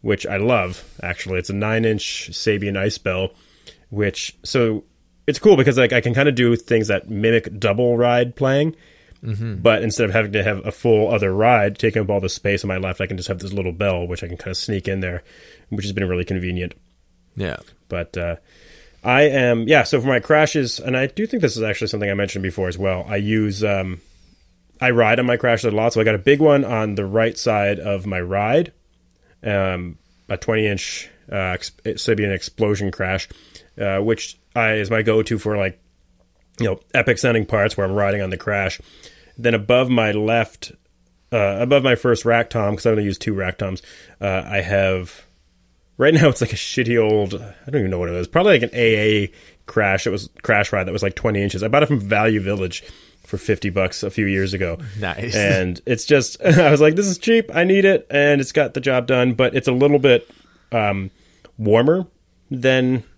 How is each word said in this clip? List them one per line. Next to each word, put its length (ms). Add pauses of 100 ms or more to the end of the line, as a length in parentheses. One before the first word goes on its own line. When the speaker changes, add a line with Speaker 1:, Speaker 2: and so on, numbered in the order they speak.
Speaker 1:
which 260
I 120
love, 440 (200)
actually. 360
It's 120
a 40
nine-inch 800
Sabian 440
ice 200
bell, 380 (560)
which, 520
so 400 (440)
it's 120
cool 180
because, 200
like, 160
I 80
can 140
kinda 180
do 240
things 320
that 220
mimic 500
double 380
ride 360
playing, 400 (480)
Speaker 2:
Mm-hmm. 400
Speaker 1:
but 220
instead 220
of 60
having 200
to 100
have 240
a 60
full 420
other 180
ride 460
taking 240
up 80
all 80
the 100
space 360
on 40
my 100
left, 220
I 60
can 100
just 120
have 100
this 140
little 180
bell, 340
which 200
I 20
can 100
kinda 200
sneak 320
in 100
there, 240 (460)
which 160
has 80
been 160
really 160
convenient. 500 (640)
Speaker 2:
Yeah. 220 (300)
Speaker 1:
But, 280
uh, 200 (680)
I 180
am, 460
yeah, 160
so 160
for 80
my 100
crashes, 640
and 160
I 100
do 220
think 120
this 160
is 60
actually 240
something 240
I 40
mentioned 280
before 240
as 100
well, 320
I 60
use, 480
um, 380 (800)
I 100
ride 300
on 60
my 100
crashes 360
a 40
lot, 160
so 80
I 40
got 120
a 20
big 220
one 240
on 320
the 100
right 320
side 400
of 280
my 140
ride, 520 (720)
um, 540 (300)
a 80
twenty 300
inch, 420 (220)
uh, 60
ex-, 340 (140)
Sabian 500
explosion 560
crash, 380 (520)
uh, 180
which 380 (200)
I, 180
is 160
my 120
go-to 360
for, 180
like, 220 (800)
you 80
know, 140 (120)
epic 260
sounding 280
parts 300
where 100
I'm 80
riding 260
on 100
the 60
crash. 440 (580)
Then 160
above 340
my 240
left, 600 (600)
uh, 260
above 240
my 120
first 320
rack 240
tom, 260
'cause 80
I 60
only 140
use 140
two 140
rack 260
toms, 220 (400)
uh, 240
I 160
have, 600 (760)
right 160
now 160
it's, 140
like, 100
a 40
shitty 460
old, 320
I 360
don't 100
even 100
know 80
what 120
it 60
is, 120
probably, 240
like, 100
an 120
A 500
A 80 (340)
crash. 400
It 40
was 180 (140)
crash 300
ride 140
that 60
was, 100
like, 120
twenty 280
inches. 200
I 60
bought 140
it 40
from 140
Value 400
Village 440 (400)
for 140
fifty 320
bucks 320
a 80
few 160
years 260
ago. 260 (220)
Speaker 2:
Nice. 340
Speaker 1:
And 520
it's 180
just, 380
<laughs> 20
I 260
was 120
like, 140
"This 100
is 100
cheap. 380
I 100
need 220
it." 240
And 300
it's 120
got 220
the 60
job 260
done, 260
but 240
it's 120
a 40
little 260
bit, 300 (440)
um, 380 (460)
warmer 500 (440)
than 540 (140)